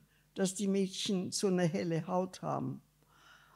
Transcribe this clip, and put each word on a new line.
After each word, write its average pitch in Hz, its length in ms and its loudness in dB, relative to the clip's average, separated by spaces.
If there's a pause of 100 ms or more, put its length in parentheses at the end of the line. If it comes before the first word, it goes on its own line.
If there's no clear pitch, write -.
(340)
dass 190 200 0
die 202 140 0
Mädchen 190 640 0
so - 140 0
eine 180 160 4
helle 165 440 0
Haut 185 360 -2
haben.“ 135 400 -4 (720)